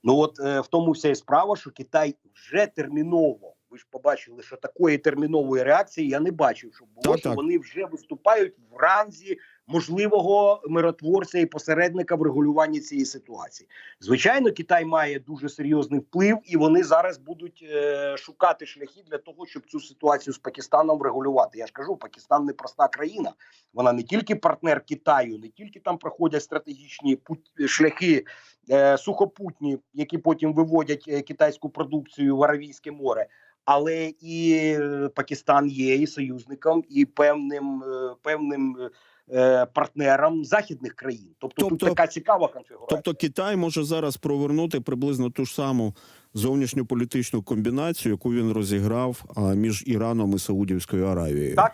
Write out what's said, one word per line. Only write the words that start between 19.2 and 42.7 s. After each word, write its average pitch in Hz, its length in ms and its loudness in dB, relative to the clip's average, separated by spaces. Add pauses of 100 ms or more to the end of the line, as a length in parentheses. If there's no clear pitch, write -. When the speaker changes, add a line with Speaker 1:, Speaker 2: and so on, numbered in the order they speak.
Speaker 1:
щоб - 220 -16
цю 151 120 -10
ситуацію 139 540 -2
з - 40 -10
Пакистаном 151 600 0
врегулювати. 131 600 0
Я 113 80 -10
ж - 60 -20
кажу, 165 220 -8
Пакистан 143 500 -2
непроста 139 420 -2
країна. 208 460 -6 (400)
Вона 123 200 2
не 120 100 -4
тільки 208 320 -2
партнер 156 500 0
Китаю, 127 520 -2
не 110 100 -18
тільки 202 320 -20
там 175 180 -6
проходять 151 460 -4
стратегічні 143 720 -4
путь-, - 520 -8
шляхи, 156 580 2 (440)
е, 139 280 6
сухопутні, 190 800 -4 (160)
які 147 240 -6
потім 156 360 0
виводять, 160 540 0
е, 143 140 -4
китайську 151 480 -2
продукцію 139 680 -2
в 143 60 4
Аравійське 147 480 -2
море, 127 360 -4 (380)
але 160 460 0 (100)
і, 165 300 0 (280)
е, 143 360 -4
Пакистан 143 520 0
є 131 280 0
і 147 120 0
союзником, 139 840 -4
і 143 160 4
певним, 139 800 0
е, 127 380 -8
певним, 143 580 -4
е, 127 100 -10 (420)
е, 127 340 4
партнером 143 800 0
західних 156 480 -2
країн. 117 360 -12 (100)
Тобто - 220 -8
тут 202 80 0
Speaker 2:
Тобто, 165 160 -2
Speaker 1:
така 170 220 2
цікава 165 400 0
конфігурація. 127 540 -6